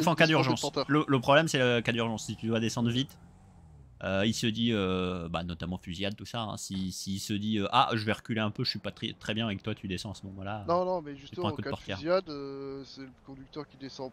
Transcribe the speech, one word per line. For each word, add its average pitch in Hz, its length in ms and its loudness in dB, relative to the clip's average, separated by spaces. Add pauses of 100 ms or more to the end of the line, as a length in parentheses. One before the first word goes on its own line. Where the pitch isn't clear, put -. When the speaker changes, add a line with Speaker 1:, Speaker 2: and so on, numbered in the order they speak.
Speaker 1:
évite 160 80 4
Speaker 2:
en 160 60 4
cas 165 100 8
Speaker 1:
de 156 40 4
se 160 40 6
prendre 135 100 6
des 127 60 4
Speaker 2:
d'urgence. 123 120 2
Speaker 1:
panteurs. 143 280 0
Speaker 2:
Le, 147 180 4
le 135 120 4
problème, 143 280 8
c'est 147 100 0
le 123 240 4
cas 117 100 0
d'urgence. 113 340 -2
Si 110 100 -6
tu 113 120 -4
dois 113 120 4
descendre 117 320 2
vite, 127 260 -2 (840)
euh, 95 220 2
il 117 80 2
se - 120 -2
dit, 117 280 2
euh, 92 560 0
bah, 85 140 -2
notamment 87 340 -4
fusillade, 98 380 -6
tout 98 100 -14
ça, 117 160 -6
hein, 104 160 -6
si, 95 340 -4
s'il 98 280 -6
se - 140 -4
dit, 107 260 0
euh, 98 120 0
ah, 127 220 6
je 107 120 0
vais 110 60 2
reculer 110 300 -2
un 107 100 0
peu, 127 120 -4
je - 60 -2
suis 104 100 -2
pas 98 120 -8
tri-, - 240 -8
très - 180 -6
bien 113 120 -2
avec 98 180 -4
toi, 107 100 -4
tu - 140 -10
descends 95 240 -4
à 92 40 -8
ce - 120 -16
moment-là. 98 400 -8
Speaker 1:
Non, 180 180 2
non, 180 160 -2
mais 147 120 -12
Speaker 2:
Tu 139 80 -16
Speaker 1:
justement, - 220 -10
Speaker 2:
prends - 60 0
un - 40 -4
Speaker 1:
en - 20 -6
Speaker 2:
coup 110 60 -6
de - 40 -4
Speaker 1:
cas 135 60 -6
de - 40 -4
Speaker 2:
portière. 98 220 -8
Speaker 1:
fusillade, 170 320 0
euh, 139 560 -8
c'est 135 160 -16
le 131 100 -14 (140)
conducteur 135 420 -14
qui 135 100 -20
descend, 131 360 -10